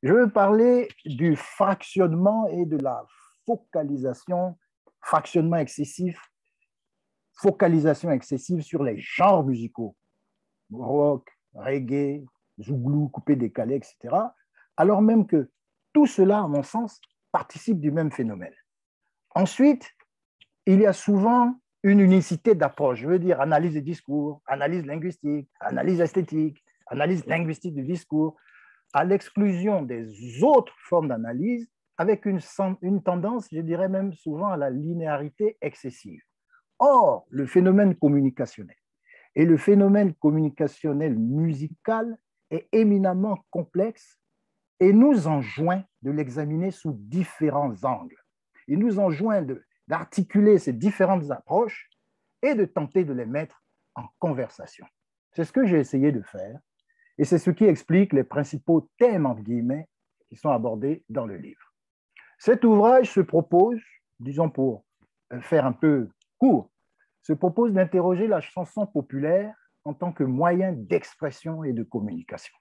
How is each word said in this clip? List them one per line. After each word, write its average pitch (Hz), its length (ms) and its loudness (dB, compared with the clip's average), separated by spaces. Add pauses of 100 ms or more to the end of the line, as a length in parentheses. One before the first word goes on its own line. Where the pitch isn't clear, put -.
Je 131 100 0
veux 226 200 4
parler 226 560 4 (180)
du 156 300 0
fractionnement 190 1120 0
et 175 180 -2
de 151 120 -4
la 127 280 -6 (400)
focalisation, 156 1120 -6 (440)
fractionnement 165 560 0
excessif, 160 640 -8 (1120)
focalisation 170 760 2
excessive 143 520 -4
sur 147 220 -6
les 117 140 -4
genres 175 480 0
musicaux, 117 500 -6 (760)
rock, 135 560 -2 (240)
reggae, 139 720 -6 (360)
zouglou, 139 460 -2
coupé 139 300 -2
décalé, 120 380 -4
et 131 80 -10
cetera, - 520 -6 (400)
alors 196 260 2
même 220 240 4
que 151 240 0 (440)
tout 294 120 6
cela, 202 340 2
à 190 100 -2
mon 143 120 -2
sens, 220 380 -8 (320)
participe - 480 -4
du 147 100 -2
même 156 220 -2
phénomène. 101 420 -8 (800)
Ensuite, 254 560 2 (760)
il 190 160 6
y 214 40 6
a 196 60 6
souvent 233 680 2 (260)
une 202 180 6
unicité 185 540 4
d'approche, 139 440 0
je 123 80 -8
veux 180 120 2
dire 170 200 0
analyse 151 360 0
des 151 60 -4
discours, 147 640 -8
analyse 147 400 -4
linguistique, 147 640 -8 (120)
analyse 170 400 -2
esthétique, 156 600 -2 (260)
analyse 151 400 -4
linguistique 160 480 -6
du 139 80 -8
discours, 156 520 -4 (560)
à 151 140 0
l'exclusion 196 800 -2
des 117 600 -8
autres 277 360 4
formes 165 280 -2
d'analyse, 131 600 -6 (260)
avec 202 300 -2
une 190 160 -2
sen-, 190 400 -6
une 190 200 -2
tendance, 196 520 -4
je 156 80 -8
dirais 175 260 -4
même 190 240 -4
souvent, 160 380 -8
à 180 80 -6
la 143 120 -4
linéarité 156 920 -6
excessive. - 600 -12 (560)
Or, 254 520 4
le 135 160 -6
phénomène 185 500 4
communicationnel 135 800 -2 (600)
et 156 100 4
le 165 100 6
phénomène 202 600 4
communicationnel 151 1040 0
musical 160 1000 -4 (340)
est 160 200 -8
éminemment 196 680 2 (140)
complexe 185 680 -6 (600)
et 190 120 6
nous 220 360 6
enjoint 156 560 -2 (180)
de 131 80 -6
l'examiner 151 600 -4
sous 160 220 -8
différents 135 920 -4
angles. 127 340 -6 (500)
Il 147 120 0
nous 214 180 0
enjoint 196 460 0
de, 135 200 -10 (240)
d'articuler 202 680 2
ces 139 160 0
différentes 180 560 0
approches 190 640 -4 (500)
et 277 140 0
de 208 100 0
tenter 170 400 -2
de 143 80 -6
les 123 140 -6
mettre 147 360 -8 (300)
en 117 120 -14 (120)
conversation. - 720 -8 (440)
C'est 170 120 -6
ce - 80 -8
que 262 160 2
j'ai 175 100 2
essayé 143 340 0
de 113 120 -4
faire 104 360 -16 (600)
et 147 40 2
c'est 165 140 0
ce 175 140 0
qui 214 140 2
explique 190 480 2
les 135 100 2
principaux 147 720 -2
thèmes, 202 300 2
entre 107 160 -6
guillemets, 120 440 -6 (400)
qui 117 80 -20
sont 156 140 -6
abordés 120 580 -4
dans 117 200 -8
le 98 100 -12
livre. - 380 -20 (640)
Cet 220 240 2
ouvrage 226 480 6
se - 80 0
propose, 185 600 2 (400)
disons 143 300 -4
pour 131 360 -4 (560)
faire 143 260 0
un 120 60 -2
peu 139 360 0 (300)
court, 208 320 2 (500)
se - 120 -4
propose 185 400 0
d'interroger 185 520 0
la 196 160 0
chanson 196 460 -8
populaire 160 680 -4 (320)
en 147 80 -10
tant 175 180 -8
que 160 120 -4
moyen 175 500 0
d'expression 160 920 -8
et 135 100 -4
de 113 100 -6
communication. - 760 -10